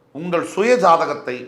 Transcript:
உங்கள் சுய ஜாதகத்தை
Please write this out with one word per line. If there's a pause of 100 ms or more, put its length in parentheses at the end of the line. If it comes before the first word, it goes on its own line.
(200)
உங்கள்
சுய (120)
ஜாதகத்தை (120)